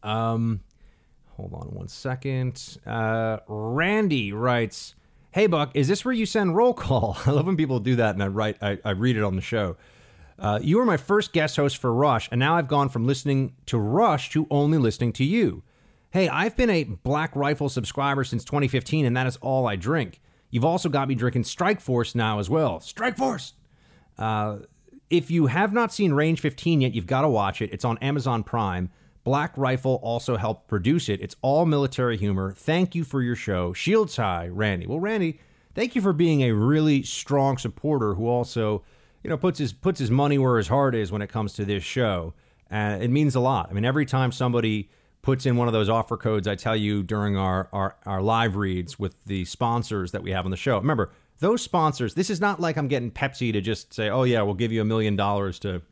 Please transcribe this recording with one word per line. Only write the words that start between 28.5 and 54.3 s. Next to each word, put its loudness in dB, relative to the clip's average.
Black -2
Rifle 0
also -2
helped -4
produce 2
it. -2
It's -10
all 4
military 0
humor. -2
Thank -2
you -2
for -2
your 0
show. -2
Shields 0
high, -2
Randy." -2
Well, -4
Randy, -2
thank -2
you 0
for 2
being 4
a 4
really 4
strong 0
supporter -2
who -2
also, 0
you -8
know, -2
puts 0
his, -2
puts -2
his 0
money 4
where 4
his 0
heart 2
is -2
when -4
it -6
comes -4
to -4
this -2
show. -2
Uh, 0
it 0
means 2
a 2
lot. 0
I -10
mean, 0
every 2
time 0
somebody 0
puts 0
in 4
one 2
of 0
those 2
offer 0
codes -2
I -2
tell -2
you 0
during 0
our, 0
our, -4
our -4
live 2
reads -4
with -4
the -4
sponsors -4
that -6
we -6
have -2
on -4
the -4
show. 0
Remember, 0
those 2
sponsors, -2
this -2
is -4
not -2
like -2
I'm -2
getting -2
Pepsi -4
to 0
just -6
say, -2
"Oh, 0
yeah, 2